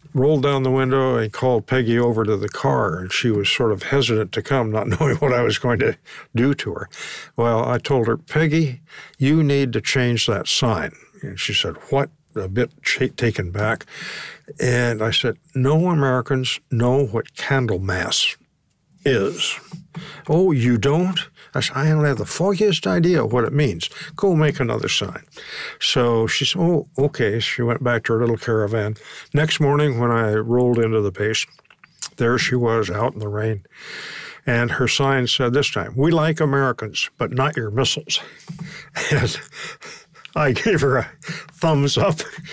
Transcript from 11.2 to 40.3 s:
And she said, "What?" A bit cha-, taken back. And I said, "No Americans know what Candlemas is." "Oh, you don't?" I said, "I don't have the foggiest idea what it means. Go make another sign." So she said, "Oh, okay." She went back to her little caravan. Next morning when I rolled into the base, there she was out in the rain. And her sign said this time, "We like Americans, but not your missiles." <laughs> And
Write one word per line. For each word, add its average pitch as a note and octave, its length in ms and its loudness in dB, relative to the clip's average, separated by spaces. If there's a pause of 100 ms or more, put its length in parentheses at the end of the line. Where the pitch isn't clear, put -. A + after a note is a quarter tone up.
And F#2+ 180 -10
she - 140 -4
said, E2 220 -2 (160)
"What?" C#3 180 0 (260)
A F#2+ 120 -4
bit G#2 240 -2 (120)
cha-, - 340 -2
taken G#2 320 0
back. G#2+ 360 -2 (760)
And A#2+ 420 2
I A2+ 100 0
said, - 260 -2 (180)
"No D3+ 340 4
Americans C3 680 2 (100)
know B2 360 4
what G#2+ 300 -4
Candlemas F#2+ 1040 -2 (640)
is." G2 560 0 (680)
"Oh, F3 240 4
you A#2+ 260 4
don't?" D#3+ 420 2 (360)
I C3 60 0
said, - 160 -4
"I D3 120 2
don't D#3 160 4
have C#3 140 2
the - 80 -4
foggiest G3 580 0
idea F3 400 4
what A#2 180 2
it A2+ 100 -2
means. B2+ 360 0 (260)
Go F#3+ 200 2
make D3+ 240 2
another A2+ 280 -2
sign." - 360 -4 (560)
So A#2+ 480 2
she - 180 -2
said, F3+ 160 -2
"Oh, E3+ 260 2 (120)
okay." A#2 400 0
She - 240 -2
went A#2+ 200 0
back A#2+ 200 0
to A#2 100 0
her A2+ 60 2
little A#2 180 2
caravan. G#2+ 600 -2 (360)
Next D#3 260 2
morning D3 380 2
when A#2+ 140 2
I A2+ 220 2
rolled A#2 440 2
into A2 240 2
the G2+ 100 0
base, G#2 360 -2 (680)
there A#2+ 200 2
she - 160 -2
was A2+ 380 0
out A2 240 -2
in - 40 -10
the G#2+ 100 -6
rain. G#2 360 -4 (800)
And A#2+ 260 0
her B2+ 160 0
sign C3+ 380 2
said A#2+ 280 0
this C3+ 180 2
time, F#2 240 -6
"We C#3+ 160 2
like D#3+ 280 2
Americans, C3+ 760 -2
but A#2 140 -4
not C#3 260 0
your A2 140 -4
missiles." - 480 -2 (420)
<laughs> - 500 -10
And - 280 0 (960)